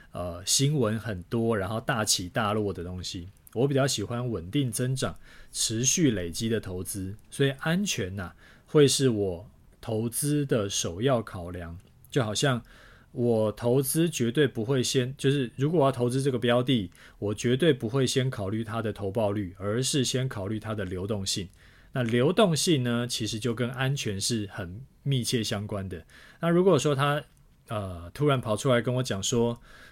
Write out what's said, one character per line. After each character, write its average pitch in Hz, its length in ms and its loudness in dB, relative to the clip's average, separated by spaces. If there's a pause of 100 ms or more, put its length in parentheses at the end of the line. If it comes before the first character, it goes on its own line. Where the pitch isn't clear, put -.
(100)
呃， 90 340 -8
新 139 320 2
闻 113 220 0
很 107 260 -8
多， 113 320 0
然 95 120 -2
后 113 120 -4
大 123 240 -2
起 92 240 -2
大 107 240 0
落 107 200 0
的 87 100 -8
东 90 220 -8
西。 87 240 -10 (260)
我 127 140 2
比 143 60 0
较 135 120 4
喜 120 160 -2
欢 120 260 -4
稳 90 220 -6
定 131 220 0
增 127 240 -2
长、 107 200 -4 (360)
持 113 320 -2
续 147 260 4
累 90 220 -2
积 113 160 -2
的 110 100 2
投 95 240 -6
资， 95 320 -8 (160)
所 139 160 2
以 135 40 2 (100)
安 180 240 0
全 98 340 -4
啊， 87 160 -8 (320)
会 147 220 8
是 131 200 4
我 98 400 -2 (320)
投 113 280 -2
资 147 360 0
的 120 240 2
首 95 320 -4
要 123 220 2
考 87 280 -10
量。 87 280 -10 (320)
就 139 120 2
好 107 120 -2
像 123 280 0 (480)
我 113 420 2
投 120 280 2
资 156 280 2
绝 120 220 0
对 143 160 4
不 127 160 -2
会 123 200 0
先， 131 340 0
就 139 140 2
是 135 260 0
如 139 140 0
果 170 100 2
我 135 60 6
要 135 60 4
投 123 180 0
资 131 100 0
这 135 100 0
个 123 80 0
标 120 240 4
的， 123 280 2 (280)
我 104 160 -2
绝 120 220 0
对 135 160 4
不 127 160 -2
会 131 180 0
先 127 220 0
考 101 220 -4
虑 110 120 -2
它 113 200 -6
的 107 100 -2
投 98 180 -6
报 104 220 0
率， 98 260 -4
而 104 240 -2
是 135 220 0
先 131 240 -2
考 104 180 -8
虑 110 140 -4
它 110 140 -6
的 101 100 -4
流 92 220 -6
动 104 180 -2
性。 92 240 -4 (440)
那 131 100 -2
流 120 280 2
动 190 240 4
性 147 280 2
呢， 120 240 0
其 113 200 -4
实 110 120 -4
就 117 160 -2
跟 120 160 -2
安 131 260 -2
全 98 240 -4
是 107 320 -2
很 95 300 -8 (200)
密 135 220 0
切 117 180 0
相 104 240 -4
关 98 220 -6
的。 87 160 -10 (360)
那 165 100 0
如 175 120 6
果 185 160 6
说 147 160 2
它， 143 300 0 (440)
呃， 92 440 -8
突 147 140 0
然 139 120 4
跑 113 160 -2
出 131 160 0
来 120 120 4
跟 123 140 0
我 131 60 0
讲 101 200 -4
说， 117 360 0 (340)